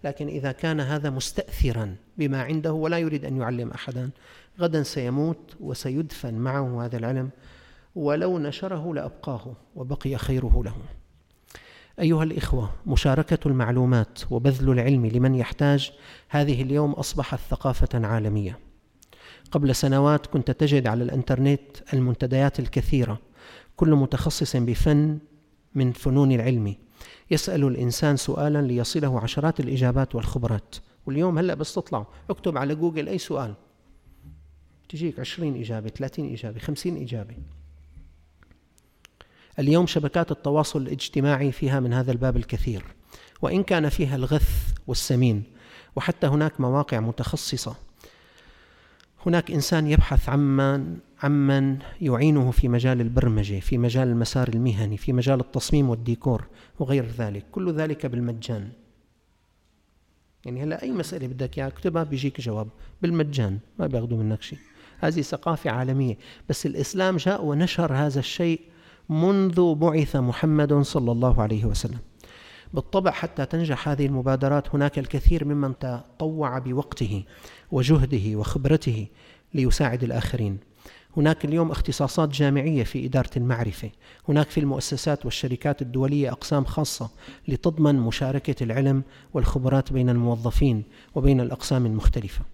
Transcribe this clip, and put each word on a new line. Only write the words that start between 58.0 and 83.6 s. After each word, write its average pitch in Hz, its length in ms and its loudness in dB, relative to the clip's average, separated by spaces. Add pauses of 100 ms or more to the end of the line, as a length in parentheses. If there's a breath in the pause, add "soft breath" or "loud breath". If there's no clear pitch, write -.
بالمجان. 117 600 -4 (1800)
يعني 131 180 -8
هلأ 156 200 -6
أي 262 100 -6
مسألة 170 340 -6
بدك 127 320 -6
إياها 135 100 -4
اكتبها 165 340 -2
بيجيك 139 380 -4
جواب 110 280 -4 (340 soft breath)
بالمجان، 143 560 0 (200)
ما 165 80 -2
بياخدوا 120 320 -2
منك 107 240 0
شيء. - 160 -14 (400 loud breath)
هذه 160 220 0
ثقافة 160 500 -4
عالمية، 127 480 0 (300 loud breath)
بس - 180 -4
الإسلام 185 500 0
جاء 185 280 0
ونشر 156 500 0
هذا 139 240 0
الشيء 165 420 -2 (480 loud breath)
منذ 175 640 4
بعث 156 420 2
محمد 147 580 2
صلى 139 380 2
الله 117 300 4
عليه 107 220 0
وسلم. 113 340 -2 (760 loud breath)
بالطبع 185 360 0
حتى - 360 -6
تنجح 160 420 -2
هذه 143 180 0
المبادرات 135 680 0
هناك 143 240 0
الكثير 147 460 4
ممن 143 340 0
تطوع 135 800 -4
بوقته 123 640 -4 (480 loud breath)
وجهده 127 640 2
وخبرته 127 680 0 (480 loud breath)
ليساعد 127 500 2
الآخرين. 113 540 -2 (580 loud breath)
هناك 156 280 2
اليوم 160 260 0
اختصاصات 147 580 0
جامعية 143 560 2
في 127 220 -4
إدارة 127 300 0
المعرفة، 117 540 -2 (380 loud breath)